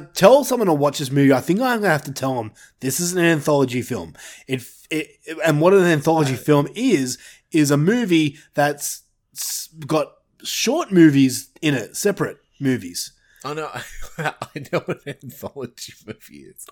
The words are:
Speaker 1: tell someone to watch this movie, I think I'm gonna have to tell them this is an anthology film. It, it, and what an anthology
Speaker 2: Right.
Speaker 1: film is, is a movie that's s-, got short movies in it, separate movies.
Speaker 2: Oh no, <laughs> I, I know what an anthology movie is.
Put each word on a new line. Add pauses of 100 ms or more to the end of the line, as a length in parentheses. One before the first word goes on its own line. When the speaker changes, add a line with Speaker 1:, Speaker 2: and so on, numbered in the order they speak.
(140)
Speaker 1:
tell
someone
to
watch
this
movie,
I
think
I'm
gonna
have
to
tell
them (280)
this
is
an
anthology
film. (320)
It, (280)
it, (360)
and
what
an
anthology
Speaker 2:
Right.
Speaker 1:
film
is, (320)
is
a
movie (180)
that's (320)
s-, (180)
got (300)
short
movies (100)
in
it,
separate (200)
movies. (320)
Speaker 2:
Oh
no,
<laughs>
I,
I (140)
know
what
an
anthology (140)
movie
is.